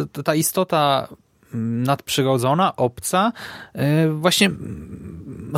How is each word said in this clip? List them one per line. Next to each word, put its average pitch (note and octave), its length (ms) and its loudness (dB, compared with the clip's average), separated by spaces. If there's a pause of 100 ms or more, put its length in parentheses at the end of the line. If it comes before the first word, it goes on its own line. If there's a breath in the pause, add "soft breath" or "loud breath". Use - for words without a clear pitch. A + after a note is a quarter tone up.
(240)
ta D#3 100 2
istota, D#3 720 2 (460)
mm, A#2 280 -2
nadprzyrodzona, C3+ 960 2
obca, F#3 560 0 (420 loud breath)
e, D3+ 340 2
właśnie, E3 380 2
mm, - 1120 -8